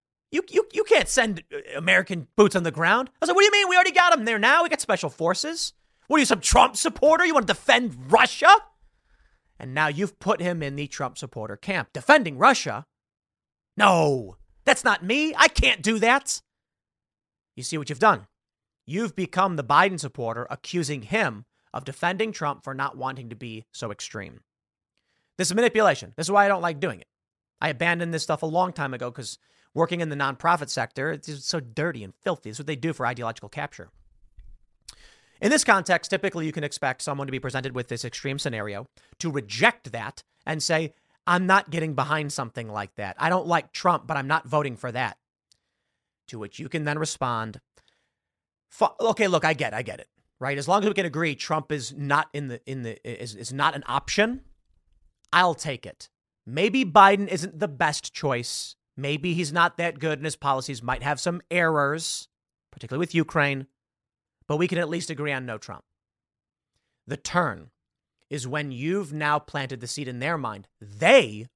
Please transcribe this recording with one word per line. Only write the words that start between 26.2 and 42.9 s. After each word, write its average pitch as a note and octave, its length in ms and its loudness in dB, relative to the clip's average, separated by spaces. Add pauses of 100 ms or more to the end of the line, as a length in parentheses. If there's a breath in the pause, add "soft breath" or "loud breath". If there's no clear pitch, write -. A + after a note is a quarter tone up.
is F3 40 -4
why G3+ 160 6
I - 20 4
don't F#3+ 140 0
like E3 180 -4
doing C#3 200 -4
it. - 80 -20 (520)
I D#3 80 -2
abandoned E3+ 460 -2
this D#3 80 -4
stuff D3+ 200 -2
a D#3+ 40 -4
long F3 260 -2
time C#3 220 -8
ago A#2+ 180 -8
'cause - 260 -14 (360)
working E3 260 0
in D#3+ 80 -4
the D3 80 -8
nonprofit C#3+ 540 -2
sector, C3+ 420 -4
it's D3 140 -12
just C#3+ 200 -12
so E3 140 -4
dirty B2+ 420 -6
and F#2+ 120 -16
filthy. - 340 -6
It's A2 100 -12
what C#3+ 80 -12
they D3+ 100 -6
do D#3 180 -4
for B2+ 120 -4
ideological A#2 440 -6
capture. D3 400 -12 (1500 soft breath)
In A3 100 2
this D4+ 140 4
context, F#3+ 460 4
typically F3+ 360 -2
you D3+ 60 -6
can D3+ 120 -6
expect C#3 380 -6
someone C#3 240 -6
to C3+ 40 -10
be C3 100 -4
presented C3 340 -6
with B2 140 -6
this A#2+ 160 -8
extreme C3+ 340 -8
scenario G#2+ 480 -8 (340 soft breath)
to E3+ 100 -4
reject B2 640 -2
that A2+ 300 -10 (220)
and D#3 180 -6
say, D#3+ 320 -2 (320)
"I'm F3+ 200 2
not F#3+ 240 4
getting D#3+ 240 -4
behind D3 380 -2
something A#2 360 -8
like G#2 280 -10